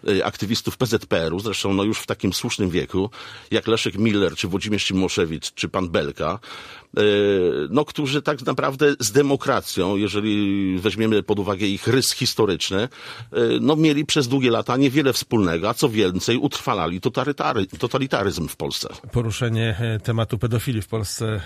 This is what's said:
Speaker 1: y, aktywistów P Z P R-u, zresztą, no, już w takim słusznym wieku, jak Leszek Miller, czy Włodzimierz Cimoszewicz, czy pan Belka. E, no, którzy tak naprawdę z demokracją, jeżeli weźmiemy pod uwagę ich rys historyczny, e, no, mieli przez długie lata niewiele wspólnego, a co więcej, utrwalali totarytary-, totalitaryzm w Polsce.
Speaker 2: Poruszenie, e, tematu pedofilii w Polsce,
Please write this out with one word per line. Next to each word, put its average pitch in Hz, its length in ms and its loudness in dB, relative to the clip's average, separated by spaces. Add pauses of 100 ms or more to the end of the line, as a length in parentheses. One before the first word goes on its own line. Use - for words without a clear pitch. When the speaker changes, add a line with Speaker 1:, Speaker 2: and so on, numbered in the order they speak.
Speaker 1:
y, 98 160 2
aktywistów - 520 -4
P 127 80 2
Z 107 200 0
P 101 120 0
R-u, 82 220 0
zresztą, 101 340 -2
no, 98 100 2
już 107 160 0
w - 60 -10
takim 101 280 -2
słusznym 107 360 -2
wieku, 92 400 -2 (420)
jak 107 160 0
Leszek 110 300 0
Miller, 101 380 2
czy - 120 -4
Włodzimierz 98 380 -2
Cimoszewicz, 90 680 0
czy - 160 -6
pan 92 200 -2
Belka. 82 500 -2 (580)
E, - 40 4 (680)
no, 143 160 0
którzy 143 360 -2
tak 139 240 -4
naprawdę 139 540 2
z 104 120 -2
demokracją, 120 840 2
jeżeli 101 840 2
weźmiemy 104 440 2
pod 104 160 0
uwagę 101 280 0
ich 98 200 -2
rys 123 240 2
historyczny, 98 720 0
e, 131 60 -4 (720)
no, 135 140 4
mieli 156 300 2
przez 139 220 0
długie 127 240 2
lata 113 260 0
niewiele 135 360 4
wspólnego, 92 560 2
a 120 40 0
co 139 160 2
więcej, 104 480 2
utrwalali 92 640 -2
totarytary-, 135 760 -2
totalitaryzm 117 720 -2
w - 80 -10
Polsce. - 340 -6 (220)
Speaker 2:
Poruszenie, 113 680 -2
e, 113 200 -2
tematu 113 380 -2
pedofilii 117 440 -2
w - 60 -10
Polsce, 107 580 -4